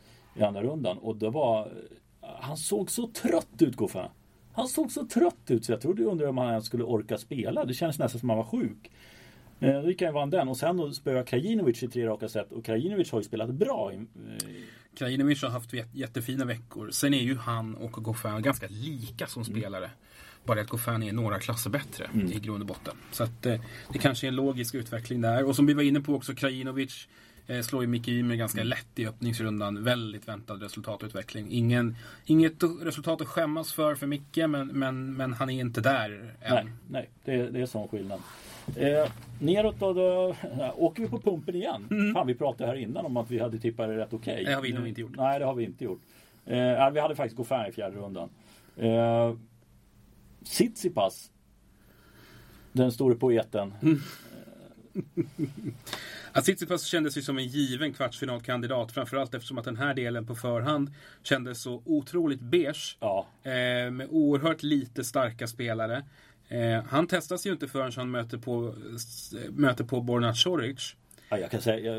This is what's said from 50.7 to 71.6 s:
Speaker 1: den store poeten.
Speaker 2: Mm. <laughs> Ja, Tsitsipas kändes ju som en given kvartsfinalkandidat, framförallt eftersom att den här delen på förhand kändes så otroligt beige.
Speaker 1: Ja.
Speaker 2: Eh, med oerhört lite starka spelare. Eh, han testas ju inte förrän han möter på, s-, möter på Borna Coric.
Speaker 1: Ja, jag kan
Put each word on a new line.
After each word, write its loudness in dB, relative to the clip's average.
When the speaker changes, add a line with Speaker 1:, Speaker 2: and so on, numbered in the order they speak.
Speaker 1:
den 6
store 6
poeten. 2
Speaker 2:
Mm. 6
<laughs> -4
Ja, 4
Tsitsipas 2
kändes 2
ju -4
som -2
en -2
given 0
kvartsfinalkandidat, -2
framförallt -2
eftersom -8
att -6
den -6
här 0
delen -2
på -8
förhand 0
kändes -2
så -6
otroligt 0
beige. 0
Speaker 1:
Ja. -2
Speaker 2:
Eh, 0
med -6
oerhört 4
lite 0
starka 0
spelare. -2
Eh, 2
han 2
testas -2
ju 0
inte -4
förrän -2
han -4
möter -4
på, -4
s-, -12
möter 4
på -2
Borna 2
Coric. 0
Speaker 1:
Ja, 0
jag -2
kan 0